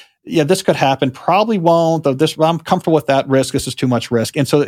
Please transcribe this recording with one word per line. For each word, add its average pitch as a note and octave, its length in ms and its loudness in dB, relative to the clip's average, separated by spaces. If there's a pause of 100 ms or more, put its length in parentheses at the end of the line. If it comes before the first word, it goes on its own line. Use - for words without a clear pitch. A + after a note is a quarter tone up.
(260)
yeah, D#3 180 0
this F#3 180 0
could E3+ 140 0
happen, C3+ 340 0
probably G#3 480 -2
won't, E3 460 2
though C3+ 100 0
this, D3+ 240 -2
I'm D#3+ 200 2
comfortable F3+ 360 -2
with D3+ 140 0
that C3+ 200 2
risk, C3+ 240 2
this - 140 -4
is C3 80 -8
too C3 140 -2
much A#2+ 220 -2
risk." A2+ 260 -2
And C#3+ 120 0
so D3 200 2